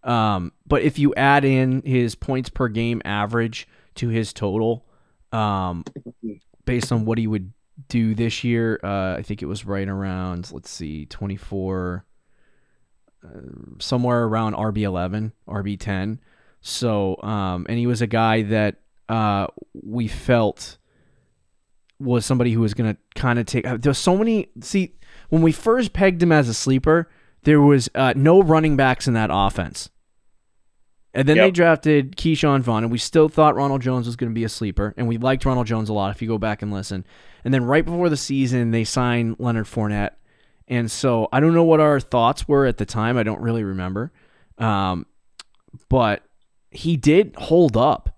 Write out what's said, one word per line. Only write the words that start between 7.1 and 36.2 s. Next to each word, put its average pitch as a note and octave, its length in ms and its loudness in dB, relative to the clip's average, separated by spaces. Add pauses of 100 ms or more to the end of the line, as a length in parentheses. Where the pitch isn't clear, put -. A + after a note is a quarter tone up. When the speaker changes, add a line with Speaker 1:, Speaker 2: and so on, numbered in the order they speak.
Speaker 1:
he A2+ 100 -2
would G#2 240 -4 (380)
do A2+ 260 0
this A#2+ 280 -4
year, A#2 400 -2
uh, F#2+ 340 -4
I - 40 -8
think - 200 -10
it - 40 -10
was F#2+ 200 -10
right G2 220 -6
around, F#2 640 -6
let's - 180 -18
see, D#2 360 -12
twenty-four, F#2+ 1000 -8 (1200)
uh, F2 60 -20 (500)
somewhere B2 440 0
around A2+ 320 -2
R A2 160 -4
B G#2 120 -2
eleven, G2 500 -4 (140)
R G2+ 160 -6
B G2+ 140 -6
ten. G2+ 420 -6 (420)
So, G#2 640 -2
um, F#2+ 460 -4
and A2+ 80 -2
he A#2+ 100 0
was A#2+ 140 0
a A#2+ 60 0
guy A2+ 360 2
that, G#2+ 340 0 (320)
uh, G#2+ 380 0 (260)
we A2+ 340 -6
felt - 680 0 (1200)
was B2 260 0
somebody B2 260 2
who A2+ 100 2
was G#2+ 120 0
gonna A2 240 -2 (180)
kinda A#2+ 280 0
take, - 220 -4
uh, B2 120 -4
there's C3 200 0
so F#3 200 2
many, A3 320 0 (120)
see, - 320 -4 (360)
when D#3+ 120 4
we E3 100 6
first A3+ 420 0
pegged F#3 280 2
him F3 100 4
as D3+ 180 4
a A2+ 40 -2
sleeper, D#3 560 2 (340)
there D3+ 180 6
was, C#3+ 340 6
uh, B2+ 200 2
no D#3+ 260 6
running D#3 340 4
backs C3 320 2
in B2+ 60 0
that A2 180 0
offense. F#2+ 580 -2 (1200)
And D3+ 140 0
then D3+ 100 6
they - 80 8
Speaker 2:
Yep. F#3+ 100 4
Speaker 1:
drafted D3+ 640 4
Keyshawn D3 440 2
Vaughn, A#2 220 0
and A#2 80 -2
we A#2+ 80 -2
still D#3 300 4
thought D#3 260 4
Ronald C#3 260 0
Jones B2+ 240 -2
was A#2 100 -6
gonna A#2+ 180 -6
be A2+ 100 -2
a A2 60 -4
sleeper, G#2 480 -4
and A#2+ 100 -2
we A#2 100 -2
liked B2+ 280 0
Ronald B2+ 200 0
Jones A2 240 -4
a G#2+ 40 -2
lot, G2+ 200 -2
if - 80 -10